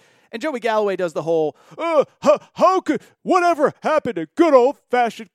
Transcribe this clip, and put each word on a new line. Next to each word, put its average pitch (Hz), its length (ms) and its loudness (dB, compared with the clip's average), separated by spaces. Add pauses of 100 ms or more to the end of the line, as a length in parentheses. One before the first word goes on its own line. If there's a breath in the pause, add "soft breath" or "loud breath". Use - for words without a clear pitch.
(300 soft breath)
And 220 120 -14
Joey 285 180 -6
Galloway 214 360 -2
does 175 180 -4
the 170 80 -6
whole, 156 340 -2 (220 loud breath)
"Uh, 320 260 0 (160)
how, 247 180 2 (160 loud breath)
how 359 260 2
could 277 200 -4 (220 loud breath)
whatever 311 500 0 (100)
happen 269 340 -2
to 165 180 -8
good 320 180 2
old-fashioned 247 840 0